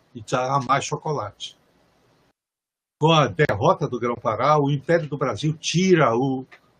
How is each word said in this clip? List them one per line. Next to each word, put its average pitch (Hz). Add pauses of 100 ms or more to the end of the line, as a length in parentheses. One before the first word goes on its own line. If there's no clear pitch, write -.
(120)
e 120
tinha 131
mais 135
chocolate. - (1400)
Com 156
a 147
derrota 143
do 120
Grão-Pará, 123
o 139
Império 151
do 143
Brasil 135
tira 160
o, 131 (360)